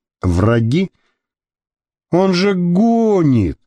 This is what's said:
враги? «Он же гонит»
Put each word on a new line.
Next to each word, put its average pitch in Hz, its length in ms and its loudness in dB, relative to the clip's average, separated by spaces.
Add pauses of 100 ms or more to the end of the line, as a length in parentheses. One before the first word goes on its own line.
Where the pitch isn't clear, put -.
(220)
враги? 113 680 0 (1200)
«Он 190 240 0
же 190 200 0
гонит» 180 1120 0